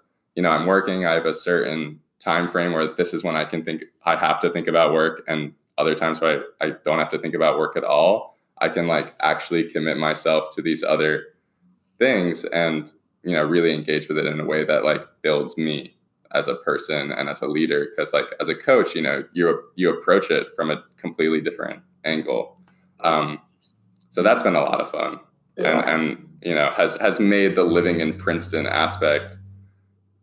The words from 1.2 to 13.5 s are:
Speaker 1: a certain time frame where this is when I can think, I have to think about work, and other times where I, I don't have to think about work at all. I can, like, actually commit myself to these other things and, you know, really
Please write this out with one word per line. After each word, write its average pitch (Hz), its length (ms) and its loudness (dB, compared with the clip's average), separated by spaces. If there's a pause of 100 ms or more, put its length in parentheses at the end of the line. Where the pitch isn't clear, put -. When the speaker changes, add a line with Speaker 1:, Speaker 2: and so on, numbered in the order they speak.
Speaker 1:
a 78 80 0
certain 78 640 -2 (220)
time 87 280 0
frame 87 240 -2
where 80 140 0
this 87 260 -4
is 85 120 -6
when 82 100 -2
I 78 100 -2
can 80 200 -6
think, 80 180 -6 (220)
I 85 100 2
have 80 260 0
to 87 80 2
think 85 200 -4
about 80 240 4
work, 80 340 0
and 76 280 -4 (220)
other 78 200 2
times 80 240 -2
where 78 240 0 (160)
I, 78 80 -2
I - 20 -4 (140)
don't 78 160 2
have 78 100 -2
to - 80 -2
think 80 160 -6
about 80 240 2
work 78 180 -2
at 80 60 -4
all. 85 500 2 (300)
I 82 60 4
can, 85 180 -2
like, 78 340 -2
actually 80 440 0
commit 78 340 -4
myself 78 560 0
to 78 80 -6
these 76 200 -2
other 78 300 2 (840)
things 95 460 0
and, 80 460 -2 (320)
you 87 100 -4
know, 76 120 2
really 82 300 2